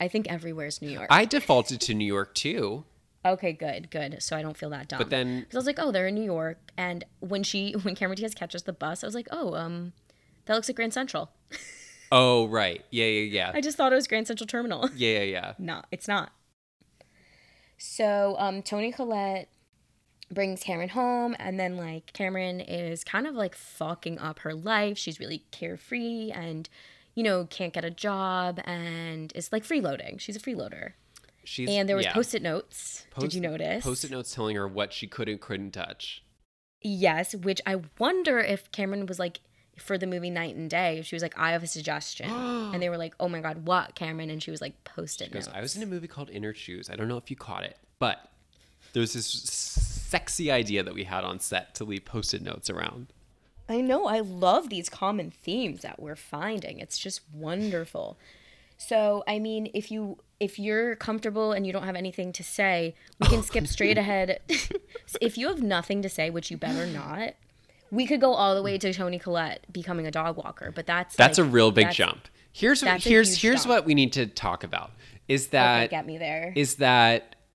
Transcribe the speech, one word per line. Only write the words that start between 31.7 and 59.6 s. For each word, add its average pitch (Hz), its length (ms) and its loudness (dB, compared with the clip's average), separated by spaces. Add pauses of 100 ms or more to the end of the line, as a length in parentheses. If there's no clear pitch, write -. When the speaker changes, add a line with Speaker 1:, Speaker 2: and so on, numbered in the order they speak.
Speaker 1:
there 196 80 2
was 196 100 2
Speaker 2:
yeah. 87 80 0
Speaker 1:
Post-it 226 300 0
notes. - 680 -8
Did 131 140 -8
Speaker 2:
Post-, 160 100 -4
Speaker 1:
you 180 60 -2
notice? 156 420 -4
Speaker 2:
Post-it 131 280 -4
notes 127 240 -8
telling 107 200 0
her 101 120 -2
what 98 260 -2
she 107 140 -8
could 110 220 -6
and 104 100 -4
couldn't 98 320 -8
touch. - 520 -10 (580)
Speaker 1:
Yes, 180 540 0
which 190 300 -2
I 190 160 -2 (160)
wonder 311 420 2
if - 320 0
Cameron 196 340 -4
was 180 140 -6
like, 175 200 -4 (380)
for 196 200 -4
the 185 80 -4
movie 175 240 -4
Night 165 280 -4
and 160 120 -6
Day, 165 300 0
if 160 60 -10
she - 100 -8
was 165 80 -4
like, 165 140 -6
"I 165 160 0
have 170 100 0
a 165 40 -6
suggestion." 151 600 -6
Speaker 2:
<gasps> 240 440 -4
Speaker 1:
And 180 100 -2
they 175 60 0
were 170 80 -2
like, 165 200 -8
"Oh 180 120 -2
my 170 100 -4
God, 160 260 -6
what, 180 300 2
Cameron?" 160 340 -6
And 156 140 -8
she 165 80 -10
was 156 80 -8
like, - 240 -12
"Post-it - 420 -10
Speaker 2:
She 87 60 -14
goes, - 160 -8
Speaker 1:
notes." 92 100 -12
Speaker 2:
"I 101 40 -8
was 127 160 -6
in 220 40 -8
a 220 40 -6
movie 175 220 -8
called 143 220 -12
Inner 107 240 -6
Shoes. 90 360 -12
I 95 80 -10
don't 110 100 -2
know 123 80 -4
if - 160 -10
you 127 60 -8
caught 95 260 -10
it, 95 140 -12 (200)
but - 320 0 (640)
there 120 80 0
was 113 140 2
this 117 200 -4
s-, - 760 -2
sexy 165 420 0
idea 104 320 2
that 92 100 -8
we 98 120 -6
had 92 180 -4
on 92 160 -6
set - 360 -4
to 107 100 -10
leave 101 180 -6
Post-it 101 380 -4
notes - 280 -8
around." 87 380 -6 (640)
Speaker 1:
I 226 100 0
know. 262 260 2
I 220 140 2
love 190 500 2
these 180 200 -6
common 190 420 -2
themes 196 500 -4
that - 200 -12
we're 151 160 -12
finding. 190 600 -8
It's - 200 -10
just - 220 -8 (120)
wonderful. 165 840 -4 (600)
So, 208 520 2
I 214 100 0
mean, 220 340 -2